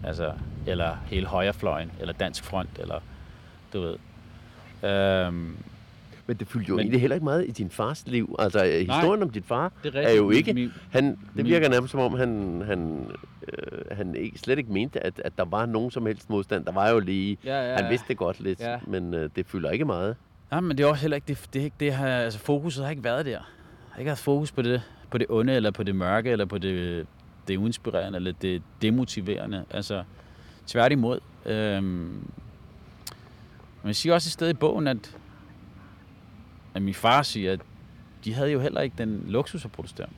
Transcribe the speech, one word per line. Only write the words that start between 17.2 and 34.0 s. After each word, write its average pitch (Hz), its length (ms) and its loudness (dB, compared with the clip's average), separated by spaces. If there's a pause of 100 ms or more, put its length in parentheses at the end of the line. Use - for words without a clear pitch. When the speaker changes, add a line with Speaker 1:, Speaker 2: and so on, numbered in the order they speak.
Speaker 1:
Ja, 135 260 -2
ja, 127 60 -2
Speaker 2:
han 98 80 2
Speaker 1:
ja. 95 60 -2
Speaker 2:
vidste 117 180 -2
det 117 100 -2
godt 90 220 -2
lidt, 90 200 -4
Speaker 1:
Ja. 120 280 -6
Speaker 2:
men, 90 260 -4
øh, 78 220 -2
det 92 100 -2
fylder 80 260 -4
ikke 123 140 0
meget. 101 300 -2 (360)
Speaker 1:
Nej, 151 80 0
men 170 180 -2
det 143 60 4
er 143 40 8
også 147 140 4
heller 151 140 0
ikke, 143 120 -6
det, - 260 -8
det 135 60 -2
er 139 60 -2
ikke, 147 140 -8
det 143 140 0
har, 135 140 -2
altså, 117 320 0
fokuset 143 440 -2
har 139 80 -4
ikke 139 120 -8
været 123 220 0
der. 135 60 -4
Jeg 101 100 -6 (500)
har - 80 -16
ikke 135 120 -4
haft 143 120 -4
fokus 143 280 2
på 135 100 -2
det, 120 200 2 (280)
på 127 80 -2
det 117 120 2
onde, 120 240 4
eller 107 180 4
på 104 120 -4
det 95 120 0
mørke, 98 360 2
eller 104 140 2
på 98 120 -6
det, 87 500 -2 (400)
det 95 100 0
uinspirerende, 101 600 -2
eller 90 140 -2
det 90 320 -2 (180)
demotiverende. 107 880 0
Altså, 101 340 -6 (640)
tværtimod. 120 540 4 (260)
Øhm, 98 840 -2 (1500)
men 104 60 -4
jeg 104 80 0
siger 165 180 4